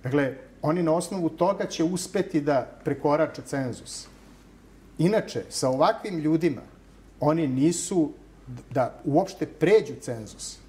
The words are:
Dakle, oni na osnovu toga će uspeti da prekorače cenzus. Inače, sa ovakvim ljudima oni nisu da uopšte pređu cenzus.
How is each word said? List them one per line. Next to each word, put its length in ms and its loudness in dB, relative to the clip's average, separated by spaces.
Dakle, 300 0
oni 200 2
na 100 2
osnovu 360 0
toga 380 0
će 180 -2
uspeti 560 -2
da 300 0
prekorače 580 0
cenzus. 640 -6
Inače, 500 2
sa 200 -2
ovakvim 500 2
ljudima 440 0
oni 280 2
nisu 600 2
da 340 -2
uopšte 420 0
pređu 480 4
cenzus. 640 -12